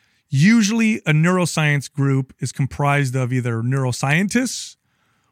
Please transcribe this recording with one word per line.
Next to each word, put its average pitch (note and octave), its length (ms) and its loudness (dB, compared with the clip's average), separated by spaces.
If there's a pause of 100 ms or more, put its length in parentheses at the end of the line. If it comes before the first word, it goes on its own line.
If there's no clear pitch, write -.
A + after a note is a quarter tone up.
(300)
usually A3 680 2 (100)
a D#3 40 2
neuroscience D#3 800 0
group C3+ 480 -2
is C3 120 -6
comprised C#3+ 640 -2
of B2+ 180 -4
either A#2 300 -2
neuroscientists C#3 1120 -2 (560)